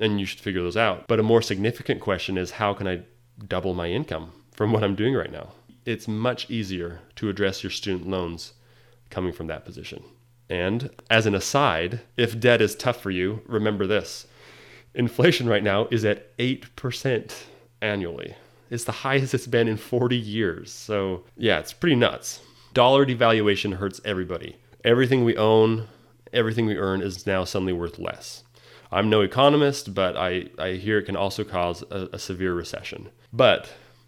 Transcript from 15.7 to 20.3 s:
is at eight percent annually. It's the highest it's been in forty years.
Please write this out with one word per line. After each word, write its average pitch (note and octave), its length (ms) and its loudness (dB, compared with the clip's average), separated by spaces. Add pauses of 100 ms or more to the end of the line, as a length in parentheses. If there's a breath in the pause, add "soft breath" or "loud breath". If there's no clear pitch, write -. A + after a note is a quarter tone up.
is A2 140 0
at G#2 340 -2
eight B2+ 360 -4
percent - 720 -4 (360 loud breath)
annually. F#2+ 540 -4 (360 soft breath)
It's A#2+ 140 -6
the - 80 -6
highest C3+ 420 -2
it's B2 120 -2
been A#2 220 2
in A2 80 0
forty B2 400 0
years. G#2 560 -4